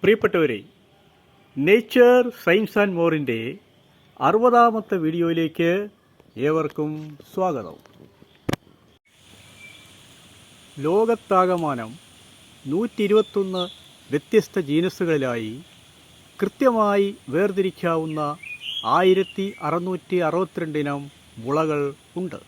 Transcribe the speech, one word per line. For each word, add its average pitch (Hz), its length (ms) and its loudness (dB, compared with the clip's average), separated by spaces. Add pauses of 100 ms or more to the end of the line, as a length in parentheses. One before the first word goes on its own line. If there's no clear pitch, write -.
പ്രിയപ്പെട്ടവരെ, 180 500 2 (1080)
Nature, 240 580 6 (160)
Science 196 400 2
and 202 160 2
More-ിൻ്റെ 151 420 0 (880)
അറുപതാമത്തെ 226 800 2
വീഡിയോയിലേക്ക് 170 800 0 (600)
ഏവർക്കും 151 440 -2 (420)
സ്വാഗതം. 135 420 -4 (3000)
ലോകത്താകമാനം 180 1040 0 (840)
നൂറ്റിയിരുപത്തൊന്ന് 196 880 -2 (500)
വ്യത്യസ്ത 185 560 0
ജീനസുകളിലായി 147 840 -2 (920)
കൃത്യമായി 208 680 2 (260)
വേർതിരിക്കാവുന്ന 170 840 -2 (640)
ആയിരത്തി 185 600 2 (220)
അറുന്നൂറ്റി 180 500 -4 (100)
അറുപത്തിരണ്ട് 165 560 -4
ഇനം 143 180 -6 (400)
മുളകൾ 147 500 -2 (280)
ഉണ്ട്. 185 260 -8